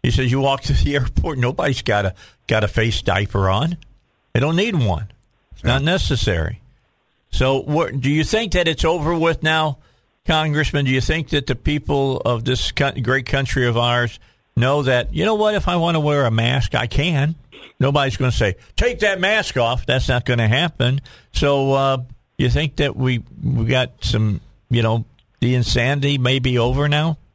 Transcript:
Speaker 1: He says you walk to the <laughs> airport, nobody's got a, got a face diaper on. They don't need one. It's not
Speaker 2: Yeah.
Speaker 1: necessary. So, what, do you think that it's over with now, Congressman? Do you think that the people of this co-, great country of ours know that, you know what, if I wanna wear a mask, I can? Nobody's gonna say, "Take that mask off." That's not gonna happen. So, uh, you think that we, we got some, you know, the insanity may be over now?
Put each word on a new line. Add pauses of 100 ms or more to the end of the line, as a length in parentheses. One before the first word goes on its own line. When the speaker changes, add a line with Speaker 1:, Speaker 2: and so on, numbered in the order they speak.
Speaker 1:
He
says
you
walk
to
the
<laughs>
airport,
nobody's
got
a, (320)
got
a
face
diaper
on. (540)
They
don't
need
one. (420)
It's
not
Speaker 2:
Yeah.
Speaker 1:
necessary. (680)
So,
what,
do
you
think
that
it's
over
with
now, (460)
Congressman?
Do
you
think
that
the
people
of
this
co-,
great
country
of
ours (360)
know
that,
you
know
what,
if
I
wanna
wear
a
mask,
I
can? (460)
Nobody's
gonna
say, (220)
"Take
that
mask
off."
That's
not
gonna
happen. (320)
So,
uh, (360)
you
think
that
we, (200)
we
got
some, (300)
you
know, (340)
the
insanity
may
be
over
now? (160)